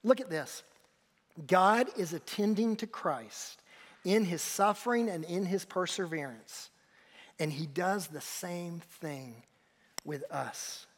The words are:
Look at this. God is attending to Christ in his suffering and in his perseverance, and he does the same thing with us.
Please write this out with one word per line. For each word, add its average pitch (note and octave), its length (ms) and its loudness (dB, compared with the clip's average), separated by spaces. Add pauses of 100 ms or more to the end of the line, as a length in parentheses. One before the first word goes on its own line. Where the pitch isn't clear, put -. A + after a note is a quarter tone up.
Look B3+ 160 6
at A#3+ 80 -6
this. D#3 360 -6 (800)
God G3 500 8
is F3 180 -2
attending G#3+ 600 2
to G#3+ 120 -6
Christ - 760 -6 (420)
in G#3 200 6
his F3 180 -2
suffering A3+ 680 2
and E3+ 160 -4
in F3+ 220 -2
his F3+ 180 0
perseverance, D#3+ 1040 -4 (680)
and D#3 140 0
he D3+ 140 -4
does F3 420 0
the D3+ 120 -10
same F3 600 -8 (200)
thing C3 360 -10 (680)
with D3 280 -6
us. - 540 -8 (120)